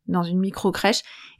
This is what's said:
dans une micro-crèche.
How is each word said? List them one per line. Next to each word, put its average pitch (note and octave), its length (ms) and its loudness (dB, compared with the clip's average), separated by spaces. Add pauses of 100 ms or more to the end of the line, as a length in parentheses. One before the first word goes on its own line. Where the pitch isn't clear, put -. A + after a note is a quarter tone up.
dans F3 160 2
une F3 160 0
micro-crèche. G3 640 0 (380)